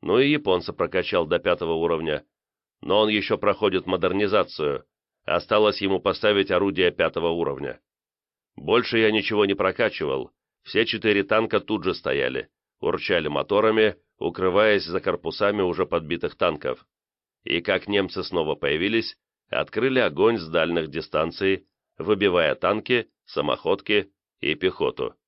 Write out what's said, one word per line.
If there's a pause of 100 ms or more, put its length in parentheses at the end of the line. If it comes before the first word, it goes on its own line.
Ну
и
японца
прокачал
до
пятого
уровня – (580)
но
он
ещё
проходит
модернизацию, (400)
осталось
ему
поставить
орудие
пятого
уровня. (760)
Больше
я
ничего
не
прокачивал, (320)
все
четыре
танка
тут
же
стояли, (300)
урчали
моторами, (220)
укрываясь
за
корпусами
уже
подбитых
танков. (600)
И
как
немцы
снова
появились, (320)
открыли
огонь
с
дальних
дистанций, (320)
выбивая
танки, (180)
самоходки (280)
и
пехоту. (140)